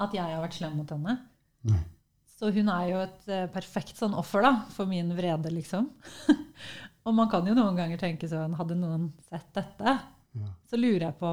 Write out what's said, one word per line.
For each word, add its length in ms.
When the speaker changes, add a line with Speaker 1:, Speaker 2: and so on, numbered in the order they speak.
Speaker 1:
at 120
jeg 120
har 180
vært 140
slem 200
mot 140
henne. 280
Speaker 2:
Nei. 180
Speaker 1:
Så 260
hun 160
er 220
jo 80
et, 300
eh, 180
perfekt 500
sånn 220
offer 240
da, 280
for 160
min 280
vrede, 380
liksom. 380
<laughs> 800
Og 80
man 160
kan 160
jo 80
noen 220
ganger 220
tenke 300
sånn, 280
hadde 200
noen 360
sett 240
dette, 480
Speaker 2:
Ja. 140
Speaker 1:
så 120
lurer 220
jeg 200
på 120